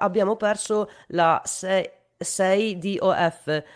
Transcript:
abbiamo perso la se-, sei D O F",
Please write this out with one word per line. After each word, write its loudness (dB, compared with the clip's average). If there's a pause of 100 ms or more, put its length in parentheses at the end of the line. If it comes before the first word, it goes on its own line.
abbiamo 0
perso -2 (200)
la 2
se-, -2 (240)
sei 0
D -4
O 2
F", -2 (140)